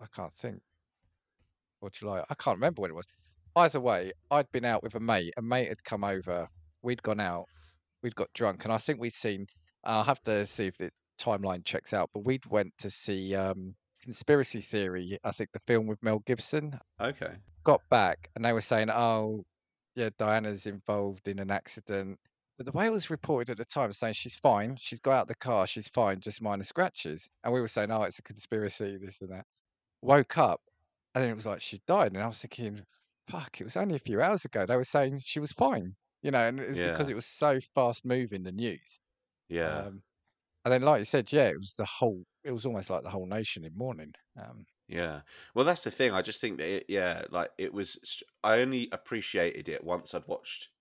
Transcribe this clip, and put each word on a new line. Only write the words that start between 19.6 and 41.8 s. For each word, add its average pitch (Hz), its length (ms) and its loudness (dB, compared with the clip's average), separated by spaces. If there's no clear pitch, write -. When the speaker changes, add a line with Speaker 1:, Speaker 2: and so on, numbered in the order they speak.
Speaker 1:
yeah, 113 220 0
Diana's 107 480 2
involved 101 640 -4
in 98 120 -4
an 98 100 -4
accident." 98 680 -4
But 123 80 -12
the 139 60 -10
way 175 140 2
it 226 60 2
was 202 180 -2
reported 131 400 0
at 107 80 -6
the 113 80 -6
time, 123 260 0
saying, 113 220 -2
"She's - 220 -8
fine. 120 400 4
She's - 240 -10
got 135 140 2
out - 140 2
the - 80 -8
car. 107 300 2
She's - 220 -6
fine. 98 320 2
Just 107 220 -8
minor 101 220 -2
scratches." - 640 -2
And 120 100 0
we 127 60 2
were 117 80 -2
saying, 104 240 0
"Oh, 110 120 0
it's 90 160 -4
a - 20 -16
conspiracy, 104 760 -6
this 95 240 -14
and 95 100 -12
that." 95 140 -12
Woke 139 320 8
up, 117 220 6
and 131 100 2
then 120 60 0
it 113 40 -4
was 107 120 -8
like 98 140 -4
she - 260 -10
died, 165 280 6
and 95 80 -2
I 110 60 -2
was 110 120 -10
thinking, 104 440 -10
"Fuck, - 320 -10
it - 40 -10
was - 120 -6
only 185 200 0
a 131 40 -4
few 107 220 0
hours 185 220 2
ago 110 220 -2
they 120 100 4
were 127 80 2
saying 135 400 2
she - 160 -6
was 147 120 -4
fine," 98 440 0
you 139 80 -2
know, 123 160 4
and 127 140 -2
it 107 80 -6
was 131 120 -2
because 139 280 0
Speaker 2:
Yeah. 135 40 -2
Speaker 1:
it 107 40 -4
was 113 100 -6
so 139 340 2
fast 120 320 2
moving, 120 380 0
the 92 80 -8
news. 104 480 -6
Speaker 2:
Yeah. 80 380 -2
Speaker 1:
Um, 98 160 -14
and 123 80 2
then, 127 100 6
like 143 180 6
you 104 40 -2
said, 117 280 2
yeah, 139 160 6
it 78 100 0
was 98 180 -10
the 110 100 -2